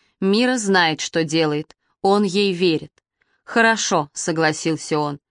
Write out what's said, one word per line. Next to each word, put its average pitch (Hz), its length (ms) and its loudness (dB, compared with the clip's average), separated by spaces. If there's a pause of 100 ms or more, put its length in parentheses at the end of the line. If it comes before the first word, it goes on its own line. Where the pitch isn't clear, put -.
(220)
Мира 233 360 2
знает, 185 440 2
что - 220 -2
делает. 156 520 -2 (260)
Он 202 220 2
ей 196 300 0
верит. 170 380 0 (520)
«Хорошо», 220 720 0
согласился 160 840 -2
он. 147 220 -4 (120)